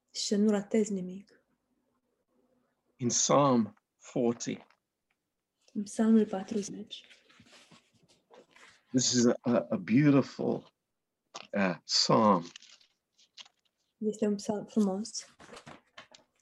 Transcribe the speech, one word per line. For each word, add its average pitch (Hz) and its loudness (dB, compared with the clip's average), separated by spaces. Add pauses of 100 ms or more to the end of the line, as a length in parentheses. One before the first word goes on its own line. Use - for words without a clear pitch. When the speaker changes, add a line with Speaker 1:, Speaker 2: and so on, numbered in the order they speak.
Speaker 1:
Și - -10
să 214 0
nu 208 2
ratezi 208 0
nimic. 185 -10 (1600)
Speaker 2:
In 123 -2
Psalm 127 2 (200)
forty, 117 -4 (1120)
Speaker 1:
În 208 -8
Psalmul 220 2
patruzeci. 196 -8 (1900)
Speaker 2:
this 123 0
is 120 2
a, 117 4
a, 120 0
a 110 -4
beautiful, 120 2 (800)
uh, 95 -2
psalm. 104 2 (1500)
Speaker 1:
Este 214 -4
un 208 0
psalm 202 -6
frumos. 202 -2 (1160)